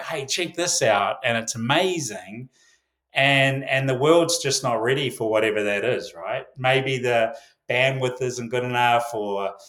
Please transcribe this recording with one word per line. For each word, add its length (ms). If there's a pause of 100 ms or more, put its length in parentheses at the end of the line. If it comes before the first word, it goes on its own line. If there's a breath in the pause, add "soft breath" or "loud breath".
"Hey, 160
check 300
this 260
out," 420
and 140
it's 160
amazing. 960 (640)
And, 500
and 220
the 60
world's 460
just 240
not 180
ready 300
for 180
whatever 320
that 240
is, 300
right? 320 (100)
Maybe 400
the 400 (320 loud breath)
bandwidth 540
isn't 260
good 140
enough, 500
or, 400 (160 loud breath)